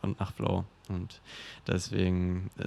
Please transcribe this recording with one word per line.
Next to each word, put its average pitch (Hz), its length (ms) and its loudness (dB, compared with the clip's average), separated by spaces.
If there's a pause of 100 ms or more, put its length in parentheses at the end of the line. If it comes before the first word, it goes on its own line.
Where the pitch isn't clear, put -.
und 98 160 0
nach 98 120 -2
Flow. 95 320 2 (240)
Und 92 320 -4 (460)
deswegen, 92 840 2 (160)